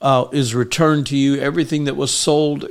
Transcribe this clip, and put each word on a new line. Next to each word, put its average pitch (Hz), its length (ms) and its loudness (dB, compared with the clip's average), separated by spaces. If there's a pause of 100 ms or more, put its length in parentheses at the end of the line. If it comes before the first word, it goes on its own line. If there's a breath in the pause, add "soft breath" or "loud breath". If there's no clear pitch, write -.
uh, 131 300 2
is 127 240 -2
returned 147 520 0
to 139 80 -4
you. 139 200 2
Everything 147 480 -2
that 135 120 -2
was 139 140 -2
sold 147 600 0